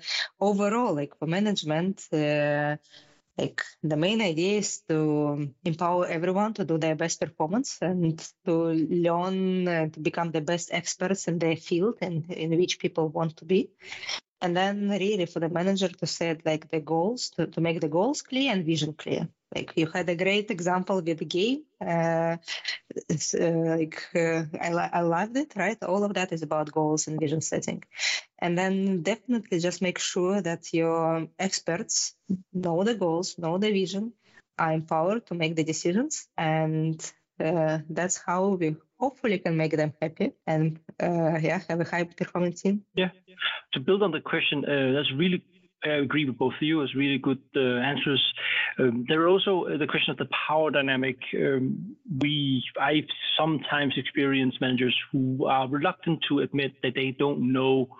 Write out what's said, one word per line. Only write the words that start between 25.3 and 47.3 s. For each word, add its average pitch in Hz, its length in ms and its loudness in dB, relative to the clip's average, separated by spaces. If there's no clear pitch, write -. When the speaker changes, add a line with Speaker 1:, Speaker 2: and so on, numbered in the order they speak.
Speaker 1:
it, 294 180 -2
right? 202 280 -2
All 202 200 0
of 202 120 -2
that 185 180 -2
is 160 80 -4
about 151 300 -2
goals 156 360 2
and 156 120 -4
vision 156 200 0
setting. 160 440 -4
And 175 180 0
then 190 460 0
definitely 208 560 -2
just 175 220 -2
make 180 180 0
sure 190 420 0
that 165 320 -4
your 165 540 2
experts - 760 -4
know 180 320 0
the 233 120 2
goals, 180 420 -2
know 170 220 -2
the 214 120 2
vision, 196 400 -2
are 160 140 2
empowered 160 540 0
to 175 80 -6
make 165 200 0
the 160 80 2
decisions. 175 720 0
And, 160 640 0
uh, 160 400 0
that's 170 280 -2
how 185 320 0
we 165 260 0
hopefully 247 400 0
can 170 160 0
make 160 220 2
them 151 240 0
happy 165 320 -2
and, 160 320 2
uh, 165 400 2
yeah, 165 280 0
have 165 100 0
a 170 40 0
high 175 200 -2
performing 175 500 -2
team. 202 300 -2
Speaker 2:
Yeah. 185 140 2
To 147 60 -2
build 190 240 2
on 180 80 4
the 151 100 -4
question, 143 440 0
uh, 135 280 2
that's 143 180 0
really, 175 320 2
I 151 120 0
agree 143 300 2
with 123 120 -2
both 127 160 2
of - 80 -10
you. 156 200 2
It's 127 140 -2
really 139 220 2
good, 135 220 0